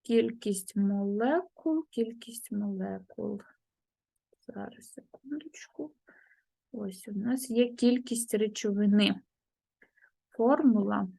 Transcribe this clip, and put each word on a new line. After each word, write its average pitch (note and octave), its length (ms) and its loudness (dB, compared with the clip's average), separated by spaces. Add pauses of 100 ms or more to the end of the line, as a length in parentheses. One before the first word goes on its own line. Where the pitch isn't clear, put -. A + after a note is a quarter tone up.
Кількість A3+ 720 0
молекул, G#3+ 1120 0
кількість A#3 600 -6
молекул. G3+ 920 -6 (1040)
Зараз, A#3 440 -14
секундочку. - 1000 -14 (800)
Ось G3+ 360 -10
у G#3 40 -12
нас A#3+ 380 -4
є A#3+ 240 2
кількість A#3+ 600 0
речовини. G#3 880 2 (1080)
Формула. G#3+ 800 4 (120)